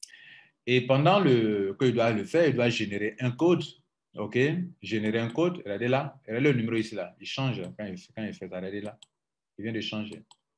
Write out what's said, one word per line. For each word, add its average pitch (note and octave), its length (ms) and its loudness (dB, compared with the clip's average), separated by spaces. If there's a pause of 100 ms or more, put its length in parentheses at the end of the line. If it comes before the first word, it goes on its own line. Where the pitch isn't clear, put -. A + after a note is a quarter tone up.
(640)
Et B2 220 2
pendant D#3 320 6
le, G#2+ 600 2
que C3+ 60 2
il A#2+ 80 4
doit A#2 180 2
le G2+ 140 -2
faire, E3 220 4
il B2 80 2
doit A#2+ 140 2
générer G#2 500 -2
un B2+ 120 0
code, E3 320 4 (520)
OK, G#2+ 220 -4 (440)
générer G#2+ 380 -2
un A#2 100 -2
code, F3 280 -2
regardez G2+ 320 -6
là, C#3 360 -2
regardez B2 260 2
le B2 60 4
numéro A2+ 180 -2
ici A2 200 -2
là, F2 240 -8
il G2 80 -16
change B2+ 340 -4 (160)
quand G#2 80 -8
il, F#2 100 -10 (200)
quand A2 80 -8
il G2+ 100 -6
fait F#2+ 160 -12
ça, F#2 60 -10
regardez F#2+ 260 -8
là, G#2 160 -12 (640)
il G2+ 40 -12
vient A2+ 100 -6
de G#2+ 80 -4
changer. G#2+ 420 -8 (340)